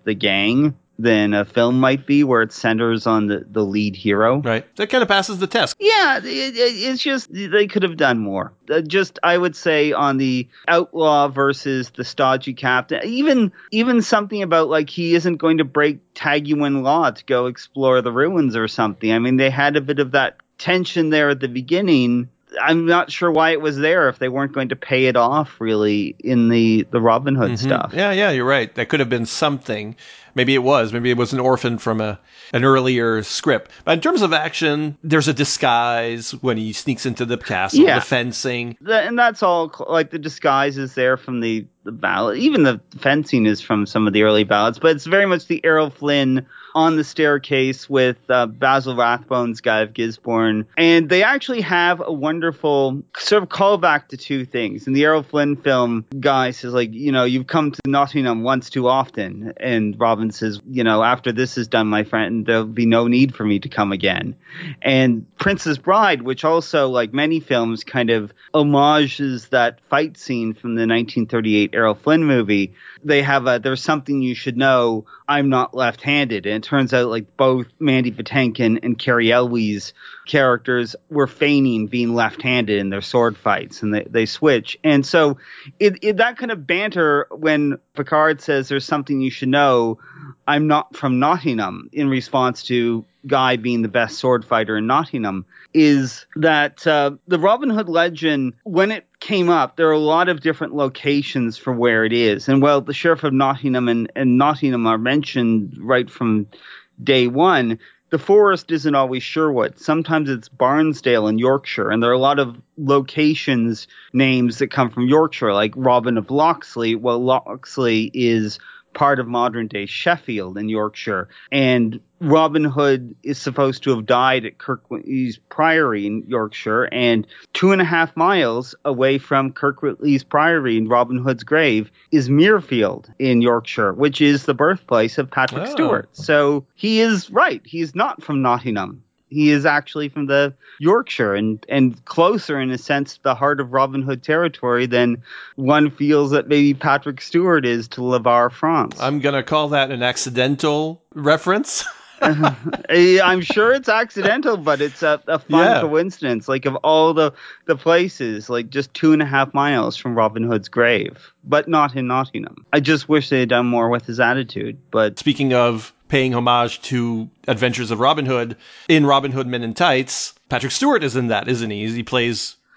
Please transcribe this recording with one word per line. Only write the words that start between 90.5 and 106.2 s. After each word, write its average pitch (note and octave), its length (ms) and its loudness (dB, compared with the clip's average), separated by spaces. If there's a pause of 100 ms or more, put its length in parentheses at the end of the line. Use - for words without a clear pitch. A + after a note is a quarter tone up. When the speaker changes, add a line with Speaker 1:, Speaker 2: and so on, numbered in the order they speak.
Speaker 1:
not D3 280 0
from B2+ 240 -2
Nottingham," C3 720 -2
in C#3+ 160 -2
response B2+ 540 -2
to A#2 420 -2 (200)
Guy B2+ 320 2
being A#2 240 -2
the A2+ 60 -2
best A2 320 -2
sword B2 260 0
fighter A2 320 -2
in A2 100 -4
Nottingham, A#2+ 580 -2 (280)
is C#3+ 520 2 (120)
that, D3+ 500 0
uh, D3 240 2 (160)
the F3+ 120 0
Robin A#3 300 2
Hood G#3+ 200 -2
legend, D#3 640 0 (100)
when G3 280 0
it G#3 140 -10 (140)
came F3+ 300 0
up, D3+ 260 2
there E3 140 2
are D#3 40 4
a D3+ 60 2
lot D#3+ 300 2
of D#3 120 -4
different D#3 340 -4
locations C3+ 840 -2
for C3 160 -6
where A#2 320 2
it A2+ 80 0
is. A#2 340 0
And C3+ 140 4
while C#3+ 200 4
the C#3+ 120 -8
Sheriff D#3+ 300 0
of C#3+ 100 0
Nottingham C3 540 0
and, A#2 280 0
and B2+ 220 2
Nottingham C3+ 480 0
are A2 120 2
mentioned A#2 800 -2
right A#2+ 300 0
from G#2+ 380 -2 (560)